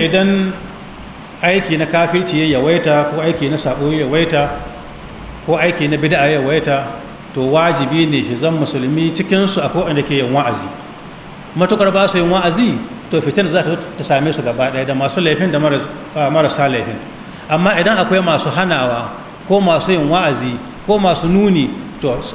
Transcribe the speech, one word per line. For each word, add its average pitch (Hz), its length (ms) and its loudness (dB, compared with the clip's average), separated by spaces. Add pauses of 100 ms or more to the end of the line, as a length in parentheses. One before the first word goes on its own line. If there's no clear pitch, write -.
idan 190 480 2 (920)
aiki 175 380 2
na 160 80 2
kafirci 170 560 2
ya 147 160 2
yawaita, 151 560 2
ko 160 80 -2
aiki 160 260 0
na 156 60 0
sabo 143 320 -2
ya 156 160 0
yawaita, 147 460 2 (960)
ko 160 80 4
aiki 165 320 0
na 151 80 2
bid'a 147 320 2
ya 151 160 2
yawaita, 143 400 2 (500)
to 139 140 -4
wajibi 156 640 2
ne 143 80 2
shi 120 160 -2
zan 147 240 0
musulmi 151 560 0
cikin 190 320 2
su 190 160 0
akwai 170 220 0 (100)
wanda 143 80 0
ke 143 160 0
yin 127 140 0
wa'azi. 117 340 0 (880)
Matukar 196 380 4
ba 196 160 4
su 185 100 0
yin 170 80 2
wa'azi, 180 480 2 (340)
to 160 140 0
fitinar 180 280 0
za 170 120 2
ta, 156 140 -2 (180)
ta - 80 -8
same 147 300 2
su 151 100 -4
gaba 123 320 0
ɗaya, 131 100 -2
da 135 80 -2
masu 135 300 0
laifin 156 280 2
da 147 80 0
maras-, 143 280 2 (300)
ah, 147 120 2
marasa 147 380 2
laifin. 113 300 -2 (500)
Amma 175 320 2
idan 202 160 2
akwai 190 240 2
masu 160 320 0
hanawa, 127 640 -2 (340)
ko 196 140 4
masu 175 340 2
yin 147 140 0
wa'azi, 131 480 0 (280)
ko 208 140 4
masu 175 300 2
nuni, 190 400 4 (320)
to 143 100 0 (240)